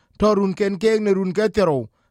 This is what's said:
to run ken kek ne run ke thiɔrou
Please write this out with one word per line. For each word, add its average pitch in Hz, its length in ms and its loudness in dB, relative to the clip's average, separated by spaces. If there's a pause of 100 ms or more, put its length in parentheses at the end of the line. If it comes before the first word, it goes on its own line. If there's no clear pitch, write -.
(160)
to 208 180 2
run 196 200 0
ken 196 240 -2
kek 220 220 0
ne 208 100 0
run 190 220 -2
ke 214 180 -2
thiɔrou 151 380 0 (220)